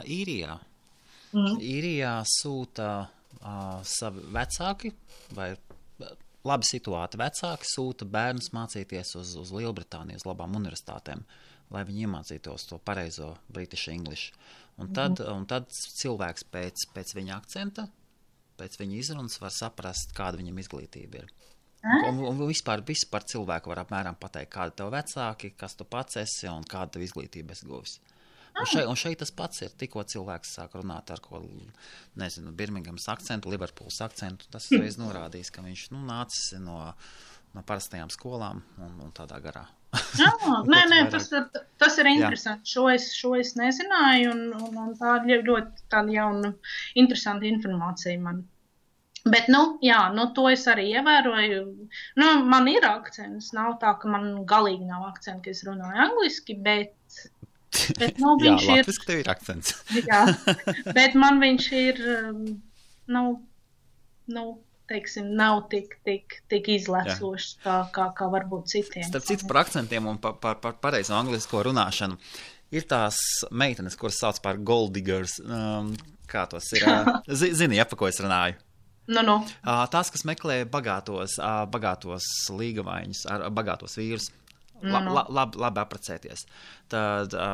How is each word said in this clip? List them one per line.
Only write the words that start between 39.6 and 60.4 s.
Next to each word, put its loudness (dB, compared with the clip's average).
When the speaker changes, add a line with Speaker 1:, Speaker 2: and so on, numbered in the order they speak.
Speaker 2:
Jā, 8
Speaker 1:
<laughs> -4
Speaker 2:
nē, -6
Speaker 1:
Kaut 2
Speaker 2:
nē, 10
Speaker 1:
vairāk. 6
Speaker 2:
tas -4
ir, -2
tas 6
ir 6
Speaker 1:
Jā. 8
Speaker 2:
interesanti. 0
Šo 4
es, 0
šo 2
es -2
nezināju, 4
un, -4
un, -8
un -6
tā 4
ir 6
ļo-, 4
ļoti -6
tāda 2
jauna, 0
interesanta 4
informācija -2
man. -6
Bet, 6
nu, 8
jā, 6
nu, 0
to 6
es 4
arī 4
ievēroju. 2
Nu, 8
man 8
ir 6
akcents, -2
nav -2
tā, 4
ka -4
man -2
galīgi 6
nav -6
akcenta, -12
ka -10
es -10
runāju -8
angliski, 2
bet, 2
bet, 2
nu, 8
Speaker 1:
<laughs> 4
Jā, -
Speaker 2:
viņš 8
ir 6
Speaker 1:
latviski 6
tev 0
ir 0
akcents. -2
<laughs> 0
Speaker 2:
Jā, 8